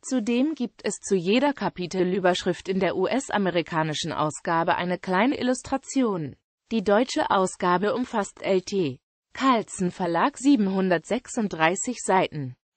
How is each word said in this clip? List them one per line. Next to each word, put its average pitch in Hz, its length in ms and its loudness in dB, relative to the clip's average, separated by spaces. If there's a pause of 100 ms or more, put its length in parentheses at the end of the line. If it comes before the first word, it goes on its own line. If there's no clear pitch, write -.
Zudem 254 480 0
gibt - 320 -8
es 208 140 -4
zu - 160 -2
jeder 226 380 2
Kapitelüberschrift 180 1160 -2
in 190 100 0
der 180 160 0
U-S-amerikanischen 175 1160 -2
Ausgabe 165 640 0
eine 180 240 -4
kleine 196 400 0
Illustration. 247 960 -2 (360)
Die 226 120 -2
deutsche 220 480 2
Ausgabe 185 640 2
umfasst 226 480 -4
L 190 180 2
T. 165 380 -2 (340)
Carlsen 220 580 0
Verlag, 175 480 0
siebenhundertsechsunddreißig 190 1600 0
Seiten. 151 540 0 (220)